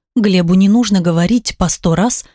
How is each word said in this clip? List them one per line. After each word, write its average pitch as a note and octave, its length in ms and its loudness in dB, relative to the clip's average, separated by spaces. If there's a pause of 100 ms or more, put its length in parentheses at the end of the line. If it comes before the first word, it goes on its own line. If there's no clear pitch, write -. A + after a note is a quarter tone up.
(180)
Глебу F#3 380 0
не G3 120 4
нужно G#3 320 0
говорить F3 580 -2
по F3 120 -2
сто - 260 -2
раз, G#3+ 400 -2